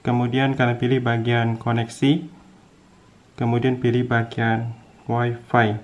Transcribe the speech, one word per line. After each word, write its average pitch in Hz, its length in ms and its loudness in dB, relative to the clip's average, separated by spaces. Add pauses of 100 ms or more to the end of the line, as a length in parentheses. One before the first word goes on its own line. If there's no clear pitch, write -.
Kemudian 123 560 0
kalian 120 240 0
pilih 127 240 2
bagian 117 560 0
koneksi, 120 800 -2 (920)
kemudian 123 480 0
pilih 123 240 2
bagian 117 720 -2 (320)
Wi-Fi. 117 760 0